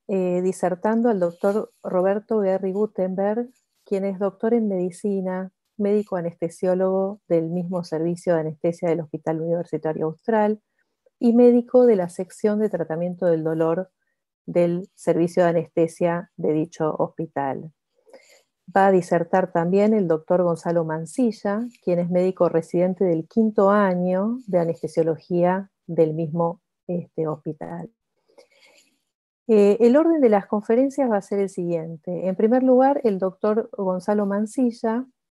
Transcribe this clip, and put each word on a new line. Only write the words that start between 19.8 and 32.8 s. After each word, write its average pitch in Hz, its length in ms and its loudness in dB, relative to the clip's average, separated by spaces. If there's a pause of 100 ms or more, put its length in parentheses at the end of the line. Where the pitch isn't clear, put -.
el 202 160 0
doctor 170 360 0
Gonzalo 170 420 -2
Mancilla, 202 720 -4 (240)
quien 175 140 0
es 175 100 -2
médico 180 400 2
residente 175 560 0
del 165 240 0
quinto 214 400 2
año 196 800 0
de 185 140 0
anestesiología 175 1120 -2 (160)
del 160 280 0
mismo, 170 480 -4 (240)
este, 165 420 -6
hospital. 165 600 -10 (1600)
Eh, 202 320 6
el 240 160 6
orden 330 240 4
de 247 80 6
las 202 180 2
conferencias 254 640 0
va 214 60 2
a 196 40 0
ser 202 200 -4
el 196 80 -2
siguiente. 170 800 -6
En 185 80 -4
primer 233 260 2
lugar, 262 400 4